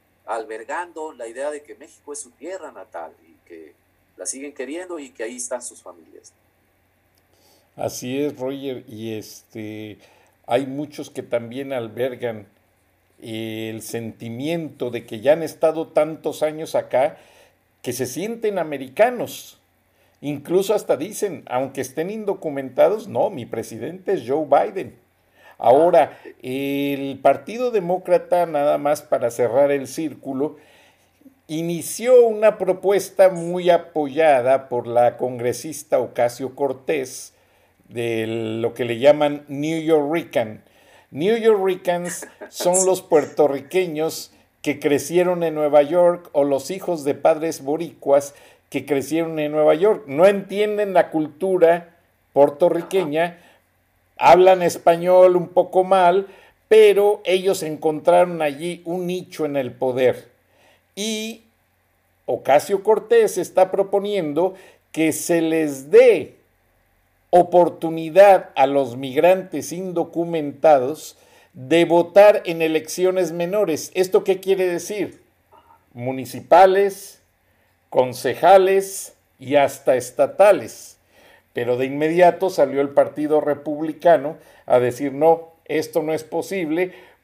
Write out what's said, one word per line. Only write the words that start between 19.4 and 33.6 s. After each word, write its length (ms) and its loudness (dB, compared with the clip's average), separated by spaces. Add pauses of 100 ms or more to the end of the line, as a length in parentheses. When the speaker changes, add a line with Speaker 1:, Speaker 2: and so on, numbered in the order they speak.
Speaker 2:
Incluso 540 -2
hasta 220 -2
dicen, 520 -8
aunque 320 -6
estén 300 -8
indocumentados, 1000 -2
"No, 220 -2
mi 160 -12
presidente 680 -8
es 140 -2
Joe 180 -2
Biden". 540 -2 (580)
Ahora, 640 4 (240)
el 800 -6
Partido 480 0
Demócrata, 760 0
nada 320 0
más 240 -2
para 280 -2
cerrar 400 2
el 160 -4
círculo, 680 -8 (920)
inició 800 2
una 320 2
propuesta 720 2
muy 420 -4